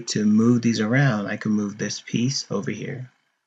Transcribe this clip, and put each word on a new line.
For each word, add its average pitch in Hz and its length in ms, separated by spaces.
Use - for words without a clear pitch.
to 107 180
move 110 380
these 110 180
around, 110 460
I 107 100
can 107 140
move 104 260
this 104 240
piece 127 500
over 101 200
here, 127 380